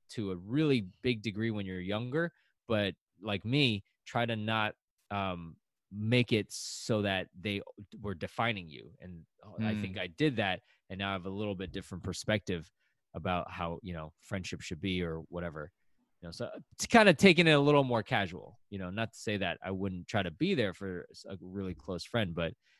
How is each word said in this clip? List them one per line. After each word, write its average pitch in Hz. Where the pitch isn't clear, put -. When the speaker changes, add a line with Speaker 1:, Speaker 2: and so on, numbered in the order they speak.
Speaker 1:
to 101
a 92
really 120
big 120
degree 110
when 104
you're 92
younger. 123
But 104
like 101
me, 120
try 120
to 117
not, 107
um, 90
make 110
it 104
so -
that 95
they 101
were 104
defining 95
you. 65
And 85
I 110
think 101
Speaker 2:
Mm. 104
Speaker 1:
I 92
did 131
that, 98
and 95
now 98
I -
have 92
a 95
little 101
bit 90
different 92
perspective 92
about 90
how, 87
you 92
know, 78
friendship 92
should 78
be 92
or 82
whatever. 82
You 87
know, 85
so 120
it's -
kinda 214
taking 170
it 156
a 147
little 143
more 120
casual, 92
you 101
know, 92
not 110
to -
say 104
that 87
I 92
wouldn't 95
try 104
to 87
be 165
there 107
for 92
s-, -
a 98
really 92
close 90
friend, 101
but, 82